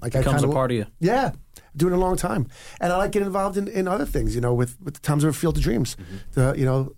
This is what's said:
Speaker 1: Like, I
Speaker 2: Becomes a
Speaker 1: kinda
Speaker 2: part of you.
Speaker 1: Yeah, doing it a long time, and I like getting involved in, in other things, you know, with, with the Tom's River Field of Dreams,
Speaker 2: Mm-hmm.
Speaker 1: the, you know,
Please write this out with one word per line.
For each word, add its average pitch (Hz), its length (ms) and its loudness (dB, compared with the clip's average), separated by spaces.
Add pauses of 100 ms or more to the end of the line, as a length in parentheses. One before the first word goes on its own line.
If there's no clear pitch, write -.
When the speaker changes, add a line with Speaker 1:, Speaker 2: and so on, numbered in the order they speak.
Speaker 1:
Like, 117 160 -6
I 135 40 4
Speaker 2:
Becomes 139 220 4
a 139 40 4
Speaker 1:
kinda 147 80 2
Speaker 2:
part 131 180 2
of 120 60 2
you. 104 80 -2 (120)
Speaker 1:
Yeah, 214 340 2 (440)
doing 175 160 2
it 175 40 2
a 180 40 4
long 185 160 2
time, 180 300 0 (340)
and 180 120 0
I 180 40 2
like 190 160 0
getting 202 140 2
involved 196 300 -2
in, 202 120 -2
in 185 200 -2
other 208 180 0
things, 110 280 -2
you 120 60 -2
know, 123 140 2
with, 120 260 -2
with 143 140 -10
the - 60 -18
Tom's 147 240 2
River 156 120 2
Field 156 200 0
of - 60 2
Dreams, 202 340 0
Speaker 2:
Mm-hmm. - 200 -14 (240)
Speaker 1:
the, 135 180 4
you 135 60 0
know, 131 340 0